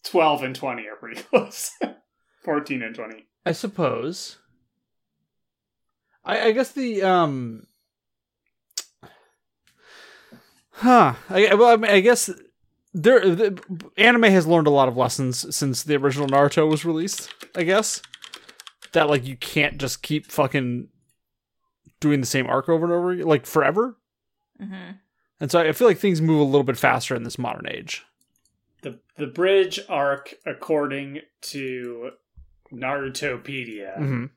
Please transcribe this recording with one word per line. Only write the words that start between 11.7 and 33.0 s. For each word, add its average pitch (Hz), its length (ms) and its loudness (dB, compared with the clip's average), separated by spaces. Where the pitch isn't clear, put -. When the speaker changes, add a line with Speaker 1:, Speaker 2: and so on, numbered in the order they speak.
Speaker 2:
I - 20 8
mean, 214 160 0
I 202 80 6
guess 226 300 2
there, 208 280 6
the 190 400 0
anime 233 260 6
has 190 240 6
learned 160 200 4
a 147 40 6
lot 139 160 6
of 120 100 -4
lessons 127 580 -2
since 135 280 -4
the 151 120 -2
original 139 320 0
Naruto 143 420 4
was 156 160 -2
released, 165 480 -6
I 180 80 -2
guess. 196 380 0
That, 156 160 2
like, 135 160 2
you 131 120 -10
can't 135 400 -2
just 127 240 -6
keep 151 300 -4
fucking 127 560 -2
doing 147 220 0
the 120 40 -4
same 127 220 -2
arc 131 220 -2
over 165 160 2
and 170 80 0
over 175 180 0
again, 175 160 -4
like, 147 180 2
forever. 196 520 0
Speaker 3:
Mm-hmm. 185 320 -16
Speaker 2:
And 147 120 -6
so 175 100 4
I 160 120 2
feel 247 140 4
like 180 120 4
things 175 220 0
move 160 180 2
a 147 40 4
little 139 200 2
bit 127 140 -2
faster 127 380 0
in 117 80 -8
this 120 140 -12
modern 120 320 -8
age. - 340 -12
Speaker 1:
The, 127 180 -14
the 147 100 -8
bridge 185 600 2
arc, 139 460 -4
according 139 720 -4
to 127 680 -10
Narutopedia, 131 1300 -8